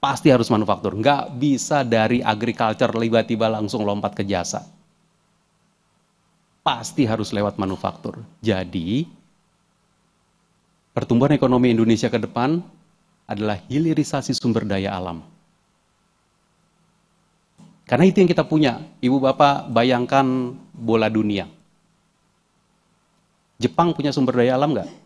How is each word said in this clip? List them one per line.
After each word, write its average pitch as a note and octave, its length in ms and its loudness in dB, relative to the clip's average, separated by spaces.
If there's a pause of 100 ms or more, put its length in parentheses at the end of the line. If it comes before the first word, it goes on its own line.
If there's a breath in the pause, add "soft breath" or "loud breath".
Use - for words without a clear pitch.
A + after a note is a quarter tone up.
Pasti C#3 240 0
harus A#2+ 240 4
manufaktur. G#2 400 0
Nggak C3+ 480 0
bisa C#3+ 400 0
dari A2+ 400 2
agriculture A2 720 -2
tiba-tiba A2+ 560 0
langsung G#2+ 400 -4
lompat G2+ 320 -4
ke - 80 -2
jasa. F2+ 400 -6 (1900)
Pasti - 480 -2
harus G#2+ 240 -4
lewat G2+ 240 -2
manufaktur. F#2+ 640 -6 (240)
Jadi, G2 720 -4 (1700)
pertumbuhan B2+ 480 2
ekonomi B2+ 320 4
Indonesia A2+ 400 2
ke A#2 80 -2
depan B2 400 -2 (640)
adalah G#2 480 -6
hilirisasi D3 640 -2
sumber A2+ 320 -2
daya G2 240 -2
alam. F2+ 320 -8 (2750)
Karena D#3 240 6
itu F#3+ 80 2
yang F#3 120 6
kita E3+ 120 2
punya. D3 400 0 (160)
Ibu C3 240 0
Bapak C#3 480 2
bayangkan B2+ 800 2 (240)
bola A2+ 320 0
dunia. G#2+ 400 0 (2250)
Jepang E3 320 0
punya D3 160 -2
sumber B2+ 320 0
daya B2+ 160 2
alam D3+ 160 0
nggak? F2+ 160 -6 (160)